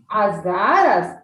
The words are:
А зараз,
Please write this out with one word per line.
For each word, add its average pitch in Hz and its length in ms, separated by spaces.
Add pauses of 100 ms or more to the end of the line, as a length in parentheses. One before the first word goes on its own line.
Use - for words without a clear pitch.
А 208 340
зараз, 202 640 (180)